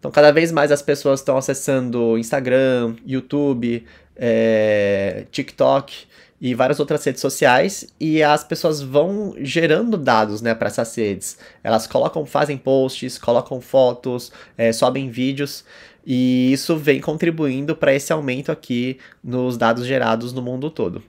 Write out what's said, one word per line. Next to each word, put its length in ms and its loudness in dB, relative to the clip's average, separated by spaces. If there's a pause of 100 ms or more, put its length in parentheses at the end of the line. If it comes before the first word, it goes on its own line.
Então, 100 -8
cada 220 8
vez 180 2
mais 220 2
as 100 0
pessoas 380 0
estão 160 0
acessando 800 0
Instagram, 800 0 (100)
YouTube, 800 -2 (300)
é, 1120 2
TikTok 640 0 (460)
e 160 -2
várias 240 2
outras 240 -2
redes 160 -2
sociais, 680 2 (140)
e 200 0
as 220 4
pessoas 400 -4
vão 560 0
gerando 580 0
dados, 460 2
né, 140 0
pra 100 -4
essas 300 -4
redes. 420 -4 (240)
Elas 240 0
colocam, 400 -2
fazem 320 -2
posts, 580 -2
colocam 440 0
fotos, 720 0 (260)
é, 140 2
sobem 360 0
vídeos, 560 -6 (400)
e 480 2
isso 240 0
vem 240 2
contribuindo 760 -2
pra 180 2
esse 180 -2
aumento 380 -4
aqui 480 -4 (240)
nos 340 -4
dados 300 2
gerados 460 -2
no 100 -8
mundo 260 -6
todo. 400 -6